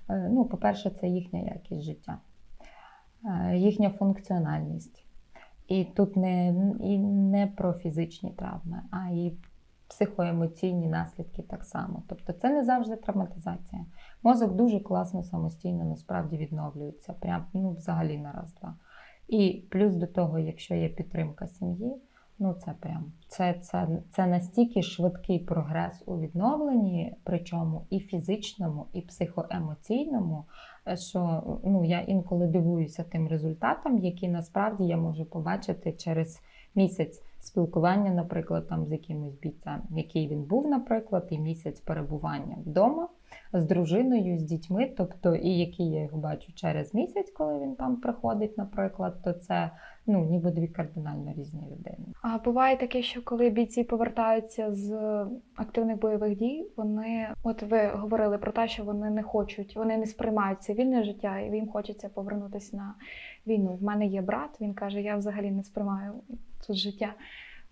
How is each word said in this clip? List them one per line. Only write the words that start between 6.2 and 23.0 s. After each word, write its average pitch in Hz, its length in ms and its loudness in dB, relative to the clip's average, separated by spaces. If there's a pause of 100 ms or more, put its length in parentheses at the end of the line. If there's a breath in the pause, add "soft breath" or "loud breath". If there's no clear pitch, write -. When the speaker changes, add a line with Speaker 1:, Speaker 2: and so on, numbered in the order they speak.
Speaker 1:
і 196 180 2
не 196 480 4
про 190 260 0
фізичні 165 580 -4
травми, - 600 -8
а 185 200 -6
і 175 220 0 (560)
психоемоційні 170 1000 0
наслідки 165 540 -4
так - 220 -10
само. - 440 -8
Тобто - 240 -8
це 240 180 2
не 285 140 4
завжди 233 320 2
травматизація. 180 880 -6 (380 soft breath)
Мозок 233 300 6
дуже 208 280 6
класно 180 420 -2
самостійно 170 640 -2
насправді 160 520 -2
відновлюється, 151 760 -6
прям, 170 400 -4
ну, 190 180 0
взагалі 165 480 -2
на 147 140 -8
раз-два. - 420 -12 (540 soft breath)
І 196 420 4
плюс 190 240 6
до 170 120 0
того, 165 320 2
якщо 156 360 -2
є 170 140 2
підтримка 160 580 -4
сім'ї, 185 500 -4 (420 soft breath)
ну, 190 160 2 (100)
це 160 160 -8
прям, 160 320 -8 (160)